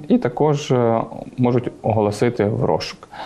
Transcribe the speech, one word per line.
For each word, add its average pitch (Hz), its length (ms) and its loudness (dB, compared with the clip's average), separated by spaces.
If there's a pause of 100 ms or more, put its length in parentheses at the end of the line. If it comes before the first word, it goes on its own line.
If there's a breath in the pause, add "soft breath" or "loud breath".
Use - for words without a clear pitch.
і 240 100 4
також, 151 540 0
е, 117 300 4 (360)
можуть 123 340 2 (100)
оголосити 110 640 0
в 117 200 0
розшук. - 420 -4 (180 loud breath)